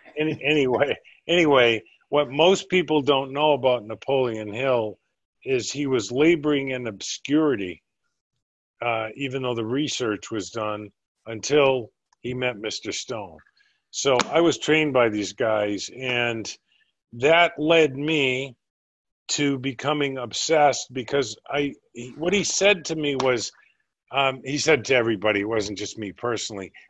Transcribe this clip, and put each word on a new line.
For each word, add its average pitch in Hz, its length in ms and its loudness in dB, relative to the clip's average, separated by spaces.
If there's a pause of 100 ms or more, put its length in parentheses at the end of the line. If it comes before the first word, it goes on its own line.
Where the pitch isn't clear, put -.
(180)
Any-, 151 260 -2
anyway, 135 520 2 (320)
anyway, 139 540 4 (260)
what 143 200 0
most 160 400 4
people 156 340 2
don't 135 300 2
know 151 200 4
about 123 340 2
Napoleon 110 680 -2
Hill 117 460 -2 (460)
is 123 260 -2
he 143 160 -6
was 123 240 -2
laboring 143 600 2
in 127 180 -8
obscurity, 107 960 -2 (960)
uh, 113 340 -4
even 131 280 -6
though 127 120 -2
the 113 100 -4
research 120 680 -4
was 104 200 -6
done, 107 400 -8 (360)
until 127 640 0 (300)
he 123 140 -8
met 127 240 -4
Mister 107 320 -8
Stone. 98 480 -10 (520)
So 135 360 0
I 156 140 2
was 170 180 4
trained 151 340 2
by 123 160 4
these 104 240 -4
guys, 104 640 -2
and 120 560 -4 (640)
that 160 440 4
led 156 380 4
me 139 600 -2 (720)
to 143 300 0
becoming 135 600 -4
obsessed 131 720 2
because 127 440 -4 (120)
I, 143 260 -4 (180)
he, 123 260 -12
what 170 140 -2
he 196 120 2
said 190 420 2
to 165 100 -4
me 147 200 -2
was, 127 340 0 (600)
um, 131 340 -2
he 139 140 -4
said 139 280 2
to 131 80 2
everybody, 107 460 2
it 101 80 -2
wasn't 107 300 -2
just 101 200 -8
me 101 140 -8
personally, 104 580 -6 (200)